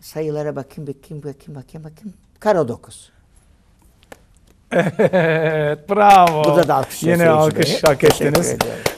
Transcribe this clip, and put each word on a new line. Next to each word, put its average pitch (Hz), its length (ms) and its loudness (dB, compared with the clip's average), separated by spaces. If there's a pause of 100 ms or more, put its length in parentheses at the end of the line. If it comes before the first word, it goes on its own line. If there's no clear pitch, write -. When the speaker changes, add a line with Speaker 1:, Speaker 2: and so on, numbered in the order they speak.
Speaker 1:
Sayılara 151 560 -8
bakayım, 139 380 -14
bakayım, - 280 -18
bakayım, 143 320 -16
bakayım, 151 300 -18
bakayım. 160 300 -20 (260)
Karo 180 280 0
dokuz. - 440 -16 (1600)
Speaker 2:
Evet, 160 1160 0
bravo. 190 540 6
Speaker 1:
Burada 147 240 4
da 147 60 0
alkış - 280 -4
Speaker 2:
Yine 170 140 0
Speaker 1:
seyirci 170 140 2
Speaker 2:
alkış 156 400 0
Speaker 1:
beye. 240 140 -4
Speaker 2:
hak 147 160 2
Speaker 1:
Teşekkür 151 260 2
Speaker 2:
ettiniz. 151 240 0
Speaker 1:
ediyorum. 117 300 -6 (180)